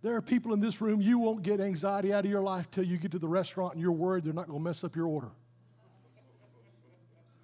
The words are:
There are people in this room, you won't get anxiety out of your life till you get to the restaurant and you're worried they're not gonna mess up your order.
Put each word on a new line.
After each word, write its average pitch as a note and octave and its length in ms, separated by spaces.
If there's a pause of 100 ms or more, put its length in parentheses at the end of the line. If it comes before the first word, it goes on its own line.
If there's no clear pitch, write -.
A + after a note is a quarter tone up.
There A#3 120
are A3+ 60
people A#3 320
in G#3 80
this G#3+ 220
room, G#3+ 180
you A#3 180
won't A3 240
get G3 180
anxiety G3 520
out G3+ 140
of G3+ 40
your G3+ 120
life F#3+ 280
till F#3+ 140
you F3+ 140
get D#3 140
to F3+ 60
the E3 80
restaurant F3+ 460
and E3 80
you're F3 100
worried F3 340
they're D#3 100
not E3+ 140
gonna D3 120
mess E3 240
up E3 100
your E3 120
order. C#3+ 240 (2250)